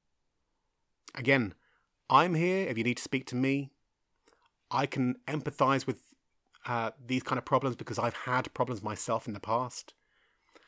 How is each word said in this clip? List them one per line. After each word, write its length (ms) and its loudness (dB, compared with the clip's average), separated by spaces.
Again, 400 2
I'm 260 6
here 320 2
if 100 -4
you 80 0
need 120 0
to 60 -10
speak 240 -4
to 100 -6
me. 340 0
I 160 2
can 300 0
empathize 580 2
with, 160 -4
uh, 240 -2
these 180 0
kind 160 -2
of 60 -6
problems 320 0
because 220 -8
I've 160 0
had 380 -2
problems 300 -2
myself 460 -4
in 40 -6
the 80 -8
past. 540 -4